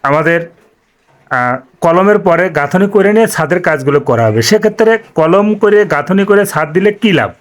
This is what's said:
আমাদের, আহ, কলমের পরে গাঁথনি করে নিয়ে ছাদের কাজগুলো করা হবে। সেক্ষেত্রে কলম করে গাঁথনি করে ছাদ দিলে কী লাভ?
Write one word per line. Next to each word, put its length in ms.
আমাদের, 360
আহ, 240
কলমের 380
পরে 300
গাঁথনি 380
করে 260
নিয়ে 140
ছাদের 400
কাজগুলো 320
করা 280
হবে। 140
সেক্ষেত্রে 500
কলম 360
করে 300
গাঁথনি 400
করে 200
ছাদ 300
দিলে 160
কী 180
লাভ? 220